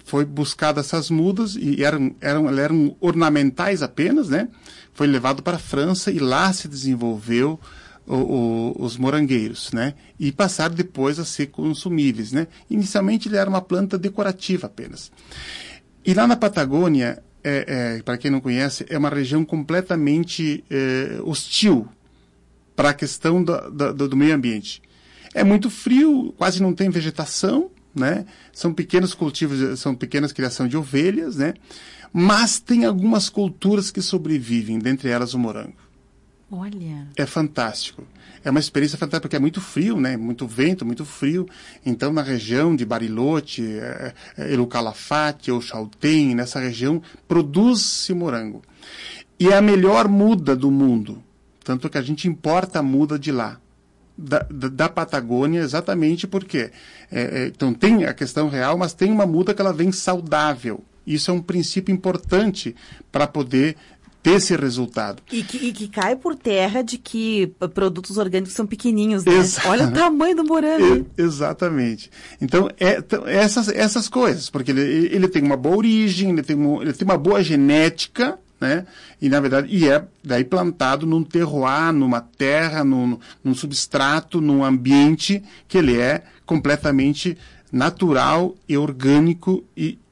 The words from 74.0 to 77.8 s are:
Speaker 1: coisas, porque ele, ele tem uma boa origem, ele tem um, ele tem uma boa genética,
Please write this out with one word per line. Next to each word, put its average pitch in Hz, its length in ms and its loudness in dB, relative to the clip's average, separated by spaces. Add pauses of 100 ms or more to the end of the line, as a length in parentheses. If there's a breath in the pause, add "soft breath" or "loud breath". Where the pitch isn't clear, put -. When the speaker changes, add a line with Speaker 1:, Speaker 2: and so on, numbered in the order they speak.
Speaker 1:
coisas, 214 400 0
porque 135 220 -4
ele, 135 100 2
ele 165 460 2
tem 160 160 2
uma 143 120 4
boa 147 220 2
origem, 214 540 2
ele 156 100 2
tem 151 140 -2
um, 147 260 2
ele 139 120 -2
tem 190 120 -2
uma 185 140 2
boa 196 240 2
genética, 160 960 2 (200)